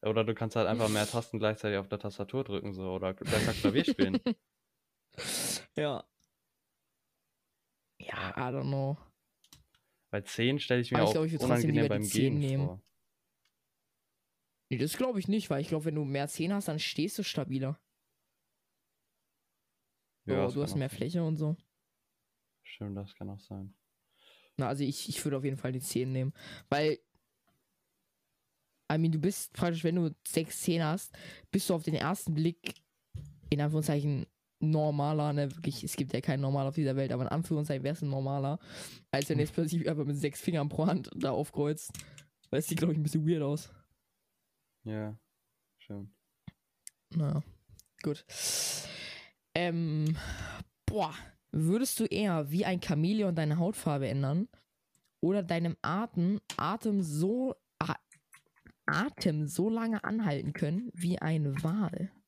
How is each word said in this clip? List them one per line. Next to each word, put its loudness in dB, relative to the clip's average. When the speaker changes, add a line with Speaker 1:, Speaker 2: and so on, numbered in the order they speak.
Speaker 1:
Oder 2
du 0
kannst -2
halt 4
einfach 2
mehr 2
Speaker 2:
<laughs> -
Speaker 1:
Tasten -2
gleichzeitig 0
auf -4
der -4
Tastatur -4
drücken, -4
so, -6
oder -2
besser 0
Klavier 2
spielen. 0
Speaker 2:
<laughs> 0
Ja. -2
Ja, -6
I -2
don't -2
know. -2
Speaker 1:
Bei -2
Zehen 0
stelle 2
ich -4
mir 2
Speaker 2:
Aber 6
ich 6
Speaker 1:
auch 2
Speaker 2:
glaub, 2
ich 0
würd -2
trotzdem 4
Speaker 1:
unangenehm 6
Speaker 2:
lieber 2
die -
Speaker 1:
beim 0
Speaker 2:
Zehen 4
Speaker 1:
Gehen 2
Speaker 2:
nehmen. 0
Speaker 1:
vor. -6
Speaker 2:
Nee, 0
das 0
glaub 0
ich -2
nicht, 0
weil 2
ich -4
glaub, -2
wenn -2
du 0
mehr -2
Zehen -2
hast, -2
dann -2
stehst -2
du -4
stabiler. -4
Speaker 1:
Ja, 2
Speaker 2:
So, 4
Speaker 1:
das 0
Speaker 2:
du 0
hast -2
Speaker 1:
kann 0
Speaker 2:
mehr 0
Speaker 1:
auch -4
sein. -14
Speaker 2:
Fläche 0
und 2
so. 0
Speaker 1:
Stimmt, -10
das -10
kann -10
auch -12
sein. -12
Speaker 2:
Na, 0
also 0
ich, -4
ich -4
würde 0
auf -4
jeden -2
Fall -4
die -4
Zehen 0
nehmen. 0
Weil, 2
I 4
mean, 6
du 2
bist -2
praktisch, 2
wenn 4
du 2
sechs 0
Zehen 2
hast, -2
bist 0
du 4
auf 0
den 0
ersten 0
Blick, 0
in 4
Anführungszeichen, 2
normaler, 2
ne, 0
wirklich, -4
es -6
gibt -2
ja 0
keinen 0
Normal 0
auf -4
dieser 2
Welt, 0
aber -2
in -2
Anführungszeichen -2
wär's -2
ein -2
normaler, -2
als 0
wenn 2
du 4
jetzt -2
Speaker 1:
Hm. -8
Speaker 2:
plötzlich 2
einfach 0
mit 0
sechs -2
Fingern 2
pro 0
Hand 2
da 0
aufkreuzt. 0
Weil 2
es -2
sieht, 0
glaub 4
ich, 2
ein 2
bisschen 2
weird 4
aus. -2
Speaker 1:
Ja, -4
stimmt. -12
Speaker 2:
Naja, 0
gut. -4
Ähm, 0
boah, 0
würdest 2
du 4
eher 0
wie 2
ein 0
Chamäleon 2
deine 2
Hautfarbe 0
ändern 0
oder 4
deinem 0
Atem, 0
Atem 2
so, 0
ah, 0
Atem 0
so 0
lange 0
anhalten 0
können -2
wie -2
ein 0
Wal. -2